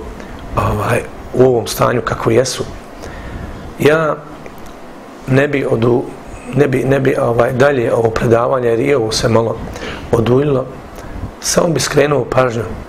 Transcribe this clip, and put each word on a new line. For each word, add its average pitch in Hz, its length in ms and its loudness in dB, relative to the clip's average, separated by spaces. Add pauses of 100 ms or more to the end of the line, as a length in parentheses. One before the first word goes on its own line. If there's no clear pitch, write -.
(560)
ovaj, 107 460 0 (320)
u 127 100 6
ovom 120 240 4
stanju 120 340 0
kako - 300 -2
jesu. 123 320 2 (1160)
Ja 151 360 4 (1120)
ne 135 200 4
bi 139 180 0
odu-, 123 380 2 (520)
ne 135 120 6
bi, 131 160 0
ne 135 160 4
bi, 135 220 2
ovaj, 120 300 2
dalje 131 420 4
ovo 113 160 4
predavanje, 123 580 2
jer 113 120 2
i 139 140 2
ovo 110 180 0
se - 180 0
malo 110 280 2 (540)
oduljilo, 127 540 2 (760)
samo - 260 2
bi 143 120 2
skrenuo 143 460 2
pažnju 120 380 2 (260)